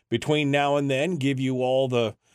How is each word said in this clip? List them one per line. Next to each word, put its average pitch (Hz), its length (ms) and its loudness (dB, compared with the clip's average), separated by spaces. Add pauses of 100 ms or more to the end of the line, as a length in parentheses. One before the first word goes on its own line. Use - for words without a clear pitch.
(100)
between 147 400 0
now 143 240 2
and 143 160 0
then, 151 240 0
give 139 240 -2
you 131 240 -2
all 131 240 0
the 120 300 -2 (180)